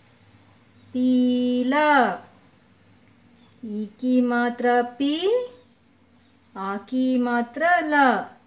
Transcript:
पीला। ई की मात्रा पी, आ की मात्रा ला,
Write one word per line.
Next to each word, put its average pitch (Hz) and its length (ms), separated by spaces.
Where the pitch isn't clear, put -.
पीला। 247 1300
ई 214 220
की 254 200
मात्रा 240 640
पी, 277 340
आ 196 200
की 254 420
मात्रा 247 640
ला, 294 300